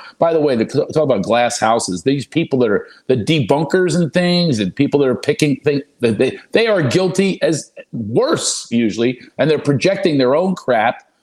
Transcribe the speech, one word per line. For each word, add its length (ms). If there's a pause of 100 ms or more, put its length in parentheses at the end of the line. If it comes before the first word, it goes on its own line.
(200)
by 120
the 60
way, 160
the, 100
talk 380
about 220
glass 340
houses, 460
these 200
people 360
that 100
are 160 (220)
the 80
debunkers 840
and 120
things 480
and 140
people 260
that 80
are 80
picking 480
things, 180 (160)
they, 400 (140)
they 160
are 140
guilty 600
as 300 (200)
worse 760
usually. 500 (180)
And 120
they're 80
projecting 600
their 180
own 180
crap 480 (200)